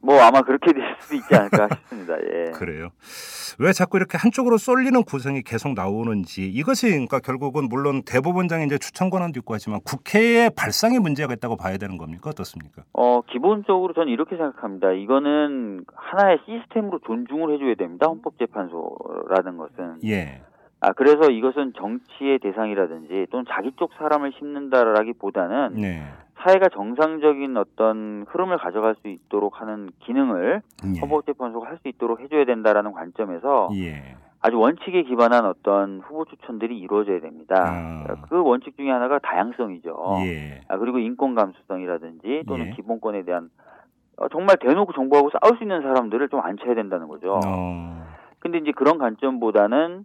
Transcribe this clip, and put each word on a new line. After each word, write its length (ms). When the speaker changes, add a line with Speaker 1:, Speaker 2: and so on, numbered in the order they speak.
Speaker 1:
뭐 180
아마 220
그렇게 300
될 100
수도 160
있지 180
않을까 320
<laughs> 80
싶습니다. 460
예. 320
Speaker 2:
그래요. 380
왜 140
자꾸 240
이렇게 220
한쪽으로 400
쏠리는 440
구성이 400
계속 320
나오는지 720
이것이 440
그러니까 280
결국은 500
물론 340
대법원장의 640
이제 120
추천 320
권한도 300
있고 140
하지만 300
국회의 680
발상의 460
문제가 320
있다고 240
봐야 220
되는 180
겁니까? 340
어떻습니까? 640
Speaker 1:
어, 300
기본적으로 720
저는 180
이렇게 240
생각합니다. 560
이거는 920
하나의 500
시스템으로 600
존중을 500
해줘야 200
됩니다. 340
헌법재판소라는 1500
것은. 480
Speaker 2:
예. 380
Speaker 1:
아, 120
그래서 380
이것은 460
정치의 640
대상이라든지 880
또는 180
자기 280
쪽 180
사람을 440
심는다라기보다는 1400
Speaker 2:
네. 220
Speaker 1:
사회가 260
정상적인 880
어떤 720
흐름을 300
가져갈 420
수 80
있도록 520
하는 280
기능을 600
Speaker 2:
예. 60
Speaker 1:
헌법재판소가 680
할 120
수 100
있도록 320
해줘야 240
된다라는 480
관점에서 840
Speaker 2:
예. 420
Speaker 1:
아주 180
원칙에 440
기반한 440
어떤 540
후보 260
추천들이 520
이루어져야 420
됩니다. 340
Speaker 2:
아. 600
Speaker 1:
그 140
원칙 340
중에 140
하나가 280
다양성이죠. 1080
Speaker 2:
예. 420
Speaker 1:
아, 100
그리고 200
인권 360
감수성이라든지 1120
또는 200
Speaker 2:
예. 60
Speaker 1:
기본권에 520
대한, 240
어, 100
정말 320
대놓고 320
정부하고 380
싸울 160
수 80
있는 180
사람들을 460
좀 120
앉혀야 340
된다는 340
거죠. 360
Speaker 2:
어. 600
Speaker 1:
근데 180
이제 140
그런 260
관점보다는 1080